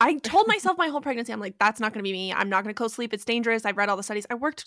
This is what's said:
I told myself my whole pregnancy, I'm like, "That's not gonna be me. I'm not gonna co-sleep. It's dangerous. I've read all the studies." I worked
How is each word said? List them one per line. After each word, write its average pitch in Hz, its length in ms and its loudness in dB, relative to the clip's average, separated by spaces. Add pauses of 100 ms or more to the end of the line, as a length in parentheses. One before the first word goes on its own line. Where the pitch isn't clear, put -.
I 294 160 4
told 392 300 4
myself 381 300 2
my 349 120 2
whole 285 120 -2
pregnancy, 233 300 -4
I'm 214 80 -6
like, 190 200 -8
"That's 214 200 2
not 220 140 0
gonna 208 100 -6
be 196 80 -2
me. 185 220 -4
I'm 202 160 0
not 196 140 4
gonna 214 100 -6
co-sleep. 233 400 -4
It's 202 120 -4
dangerous. 233 400 0
I've 196 120 -2
read 202 120 2
all 196 80 2
the 202 60 -6
studies." 208 260 -6
I 247 60 -6
worked 285 320 -4